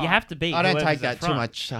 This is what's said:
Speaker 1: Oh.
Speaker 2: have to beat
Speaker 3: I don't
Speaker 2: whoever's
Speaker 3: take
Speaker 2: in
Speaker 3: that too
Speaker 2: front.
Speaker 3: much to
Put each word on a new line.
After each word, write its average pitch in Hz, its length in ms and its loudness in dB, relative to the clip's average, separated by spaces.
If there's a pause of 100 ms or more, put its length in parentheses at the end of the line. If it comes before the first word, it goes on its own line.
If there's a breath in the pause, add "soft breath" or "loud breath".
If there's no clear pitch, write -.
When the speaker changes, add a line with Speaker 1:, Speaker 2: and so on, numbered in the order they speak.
Speaker 1:
Oh. - 20 0
Speaker 2:
have 202 200 2
to 165 80 -10
beat 165 180 -2
Speaker 3:
I 170 80 2
don't 185 100 4
Speaker 2:
whoever's 151 160 2
Speaker 3:
take 151 100 2
Speaker 2:
in 123 40 -8
Speaker 3:
that 123 180 -2
too 170 60 -2
Speaker 2:
front. 170 140 2
Speaker 3:
much - 280 -6
to 135 120 -6